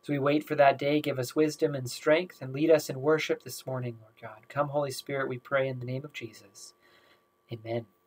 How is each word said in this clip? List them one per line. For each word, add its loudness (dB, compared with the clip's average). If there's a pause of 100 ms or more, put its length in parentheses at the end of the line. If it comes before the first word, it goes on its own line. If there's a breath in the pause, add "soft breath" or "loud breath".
As -12
we -2
wait 2
for -4
that 8
day, 2
give -2
us -4
wisdom 2
and -6
strength 0
and -10
lead 2
us 6
in -8
worship 0
this -12
morning, -6
Lord -20
God. -18
Come, -2
Holy -2
Spirit, -6
we -6
pray 0
in -6
the -8
name -6
of -18
Jesus. -16 (760 soft breath)
Amen. -6 (200)